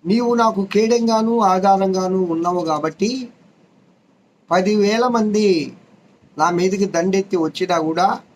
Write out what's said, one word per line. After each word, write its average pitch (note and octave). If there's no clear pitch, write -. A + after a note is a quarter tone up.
నీవు A#3+
నాకు A3
కేడంగాను A3+
ఆధారంగాను F#3+
ఉన్నావు E3+
కాబట్టి, D#3+
పదివేల G#3
మంది G#3
నా D#3+
మీదకి F#3
దండెత్తి F#3+
వచ్చినా E3+
కూడా D#3+